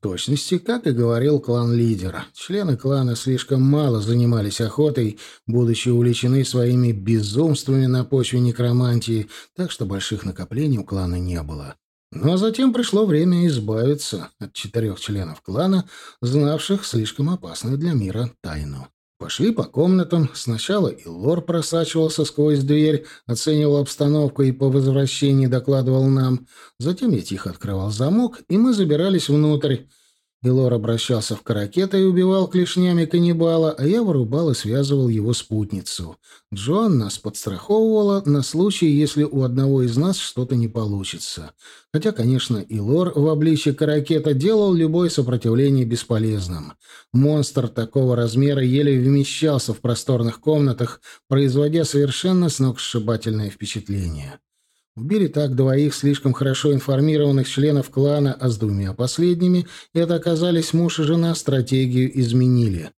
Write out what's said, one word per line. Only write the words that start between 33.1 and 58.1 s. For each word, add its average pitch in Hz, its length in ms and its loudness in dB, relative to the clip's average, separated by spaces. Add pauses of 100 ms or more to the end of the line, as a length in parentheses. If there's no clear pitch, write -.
а 135 140 -2
я 214 160 2
вырубал 147 480 0
и 123 40 2
связывал 135 540 0
его 110 240 0
спутницу. 101 840 -6 (360)
Джоан 156 440 0
нас 101 200 -4
подстраховывала 208 1080 0
на 143 180 2
случай, 180 440 0
если 147 380 2
у 143 180 -2
одного 131 400 0
из 117 140 0
нас 180 220 0
что-то - 360 -6
не 117 140 0
получится. 101 840 -8 (400)
Хотя, 180 200 0
конечно, 123 460 0
и 107 200 -6
Лор 156 380 0
в 147 120 2
обличье 156 440 2
Каракета 151 640 0
делал 196 400 2
любое 165 340 2
сопротивление 123 760 0
бесполезным. 107 880 -4 (380)
Монстр 139 540 2
такого 123 480 0
размера 131 480 2
еле 135 380 2
вмещался 139 720 0
в - 80 -8
просторных 117 600 -2
комнатах, 143 600 0 (280)
производя 143 560 2
совершенно 151 640 0
сногсшибательное 110 1000 -2
впечатление. 90 880 -8 (580)
Убили 170 300 0
так 143 280 -2
двоих 135 400 2
слишком 139 380 0
хорошо 131 400 0
информированных 139 760 2
членов 143 440 0
клана, 143 420 2